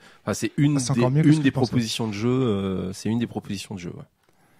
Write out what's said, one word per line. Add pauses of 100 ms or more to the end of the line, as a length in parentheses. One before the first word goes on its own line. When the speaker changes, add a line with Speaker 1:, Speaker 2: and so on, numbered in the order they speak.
(260)
Speaker 1:
Enfin,
c'est
une
Speaker 2:
Ah,
c'est
Speaker 1:
des,
Speaker 2:
encore
mieux
que
ce
Speaker 1:
une
Speaker 2:
que
Speaker 1:
des
Speaker 2:
je
pensais.
Speaker 1:
propositions
de
jeu,
euh,
c'est
une
des
propositions
de
jeu,
ouais. (560)